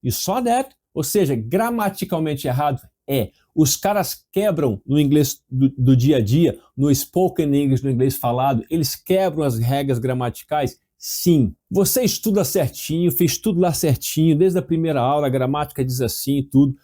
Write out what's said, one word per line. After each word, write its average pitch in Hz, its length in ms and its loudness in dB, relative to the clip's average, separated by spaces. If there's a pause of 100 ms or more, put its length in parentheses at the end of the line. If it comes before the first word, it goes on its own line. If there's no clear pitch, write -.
You 127 100 -4
saw 220 300 -4
that? 240 320 -2 (200)
Ou - 80 -4
seja, 151 320 0
gramaticalmente 175 1120 -4
errado? 139 340 -2 (280)
É. 131 220 -2 (240)
Os 156 220 2
caras - 560 -2
quebram 156 520 0
no 139 160 0
inglês 147 500 2
do, 131 260 2
do 131 200 4
dia 135 200 4
a 131 40 2
dia, 120 380 2 (180)
no 143 180 2
spoken 170 600 0
English, 139 280 2
no 135 80 -2
inglês 131 260 0
falado, 127 520 -2
eles 160 260 -2
quebram 185 500 -2
as 127 140 -2
regras 135 400 -2
gramaticais? 127 800 -4 (200)
Sim. - 560 0 (160)
Você 196 320 0
estuda 208 420 0
certinho, 165 680 -2
fez 170 260 0
tudo 185 220 -2
lá 180 120 2
certinho, 156 640 0
desde 180 220 2
a 180 40 -2
primeira 165 380 -2
aula, 143 260 0
a 135 40 0
gramática 135 540 -2
diz 127 160 -4
assim 135 380 -2
e 139 40 -2
tudo. 139 420 2